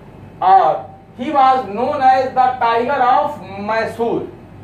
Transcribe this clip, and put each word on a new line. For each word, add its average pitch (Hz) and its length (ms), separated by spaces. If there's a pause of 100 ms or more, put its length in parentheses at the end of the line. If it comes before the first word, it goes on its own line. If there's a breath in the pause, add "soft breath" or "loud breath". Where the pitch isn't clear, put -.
(480)
और 185 220 (500)
he 302 140
was 254 380
known 269 340
as 262 300
the 254 100 (160)
tiger 240 460
of 294 340 (200)
मैसूर, 220 600 (420)